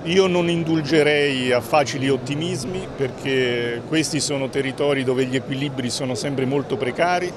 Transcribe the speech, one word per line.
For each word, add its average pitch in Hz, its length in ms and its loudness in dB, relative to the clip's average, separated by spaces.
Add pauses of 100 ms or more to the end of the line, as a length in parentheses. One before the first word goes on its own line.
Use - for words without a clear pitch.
Io 185 240 4
non 175 220 2
indulgerei 147 1000 2
a 123 80 4
facili 135 480 0
ottimismi, 156 880 -4
perché 120 920 -2
questi 151 320 0
sono 135 260 -2
territori 135 560 0
dove 127 220 2
gli 127 100 -4
equilibri 135 540 -2
sono 127 260 -4
sempre 131 300 -2
molto 135 320 0
precari 175 600 0